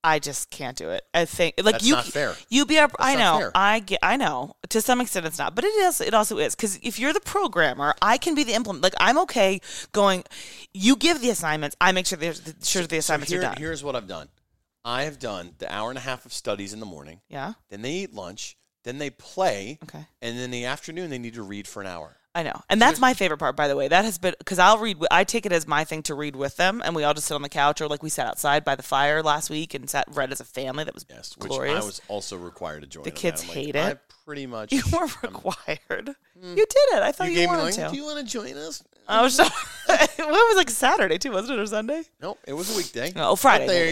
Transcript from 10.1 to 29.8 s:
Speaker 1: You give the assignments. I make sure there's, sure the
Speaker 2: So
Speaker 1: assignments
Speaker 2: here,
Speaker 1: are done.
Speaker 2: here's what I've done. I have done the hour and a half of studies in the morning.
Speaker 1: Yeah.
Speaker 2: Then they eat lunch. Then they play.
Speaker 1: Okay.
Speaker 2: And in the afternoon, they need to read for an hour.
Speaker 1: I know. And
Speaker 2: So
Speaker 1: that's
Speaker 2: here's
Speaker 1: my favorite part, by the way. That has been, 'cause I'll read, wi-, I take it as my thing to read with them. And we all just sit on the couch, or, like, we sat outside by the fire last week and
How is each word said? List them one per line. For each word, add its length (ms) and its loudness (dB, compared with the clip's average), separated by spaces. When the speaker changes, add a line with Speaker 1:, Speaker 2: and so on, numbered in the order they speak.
Speaker 1:
You 220 6
give 240 2
the 100 0
assignments. 500 -2
I 120 6
make 140 0
sure 120 -4
there's, 220 -4
sure 200 0
the 140 -2
Speaker 2:
So 20 2
Speaker 1:
assignments 340 -2
Speaker 2:
here, 80 -2
Speaker 1:
are 40 -2
done. 120 -4
Speaker 2:
here's 260 -8
what 140 -4
I've 120 -8
done. 200 -12
I 200 -2
have 140 -8
done 400 -8
the 140 -10
hour 160 -6
and 100 -10
a 40 -12
half 240 -8
of 60 -20
studies 400 -6
in 60 -14
the 80 -12
morning. 420 -16
Speaker 1:
Yeah. 260 -10
Speaker 2:
Then 120 -14
they 100 -6
eat 220 -8
lunch. 420 -14
Then 140 -10
they 120 -8
play. 720 -4
Speaker 1:
Okay. 240 -18
Speaker 2:
And 160 -6
in 140 -8
the 140 -6
afternoon, 440 -8
they 80 -8
need 160 -12
to 80 -10
read 240 -10
for 140 -14
an 80 -8
hour. 280 -14
Speaker 1:
I 80 -2
know. 80 -6
And 100 2
Speaker 2:
So 60 8
Speaker 1:
that's 140 8
Speaker 2:
here's 20 -8
Speaker 1:
my 140 4
favorite 240 0
part, 180 -2
by 100 2
the 80 2
way. 140 0
That 160 6
has 140 -4
been, 160 -2
'cause 160 -4
I'll 180 8
read, 200 -4
wi-, 120 0
I 140 6
take 220 -2
it 60 -4
as 140 2
my 180 0
thing 200 -8
to 100 -6
read 220 -8
with 200 -6
them. 280 2
And 100 -2
we 80 -2
all 120 2
just 120 -6
sit 80 -4
on 80 -4
the 60 -8
couch, 320 2
or, 80 -2
like, 160 -6
we 60 -8
sat 180 -4
outside 340 0
by 140 -2
the 80 -8
fire 380 2
last 280 0
week 240 -8
and 160 -12